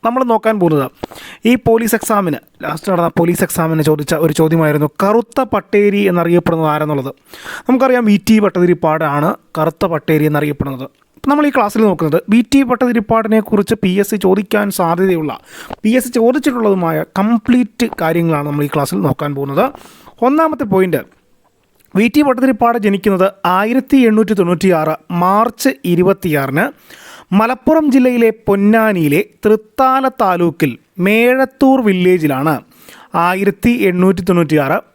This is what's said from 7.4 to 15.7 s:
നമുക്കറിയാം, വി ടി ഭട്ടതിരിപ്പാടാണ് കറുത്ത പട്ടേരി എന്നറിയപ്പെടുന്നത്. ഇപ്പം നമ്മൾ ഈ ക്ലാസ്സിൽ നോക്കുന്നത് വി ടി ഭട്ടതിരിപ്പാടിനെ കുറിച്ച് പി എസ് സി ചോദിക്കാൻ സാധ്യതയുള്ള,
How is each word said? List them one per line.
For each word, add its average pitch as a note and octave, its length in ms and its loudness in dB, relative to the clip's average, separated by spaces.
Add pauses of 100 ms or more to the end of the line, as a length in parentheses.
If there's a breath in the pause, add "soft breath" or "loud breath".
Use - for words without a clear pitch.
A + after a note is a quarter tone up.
നമുക്കറിയാം, B3+ 420 2
വി G3+ 80 4 (120)
ടി A3 160 6
ഭട്ടതിരിപ്പാടാണ് D#3+ 840 0 (300)
കറുത്ത D#3+ 340 -2
പട്ടേരി D3+ 380 0
എന്നറിയപ്പെടുന്നത്. C#3+ 560 -6 (320)
ഇപ്പം C4+ 140 -2
നമ്മൾ D4 180 2
ഈ - 80 -12
ക്ലാസ്സിൽ A3 300 0
നോക്കുന്നത് D#3+ 300 -2 (140)
വി A#3 80 4 (100)
ടി C#4 200 4
ഭട്ടതിരിപ്പാടിനെ A3+ 680 0 (100)
കുറിച്ച് G#3 340 0
പി F#3 160 0
എസ് G3+ 140 -2
സി G3 120 -4
ചോദിക്കാൻ G3+ 400 0 (140)
സാധ്യതയുള്ള, E3+ 500 -2 (540 loud breath)